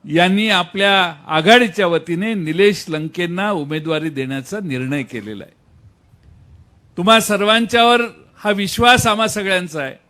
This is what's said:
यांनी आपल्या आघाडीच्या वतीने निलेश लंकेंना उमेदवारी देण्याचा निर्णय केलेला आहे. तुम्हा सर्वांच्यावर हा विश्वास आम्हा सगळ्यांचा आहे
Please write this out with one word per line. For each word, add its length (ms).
यांनी 400
आपल्या 640
आघाडीच्या 600
वतीने 460
निलेश 540
लंकेंना 640
उमेदवारी 580
देण्याचा 500
निर्णय 440
केलेला 400
आहे. 100
तुम्हा 220
सर्वांच्यावर 800
हा 140
विश्वास 560
आम्हा 200
सगळ्यांचा 540
आहे 140